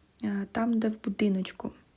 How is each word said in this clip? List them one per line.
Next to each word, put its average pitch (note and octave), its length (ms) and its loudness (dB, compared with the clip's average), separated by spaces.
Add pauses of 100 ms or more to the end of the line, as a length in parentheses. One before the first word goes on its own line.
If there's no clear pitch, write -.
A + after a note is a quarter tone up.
(220)
е, G3+ 280 -2
там, A3+ 280 2
де A3 100 2
в A3 140 -6
будиночку, G3 680 0 (260)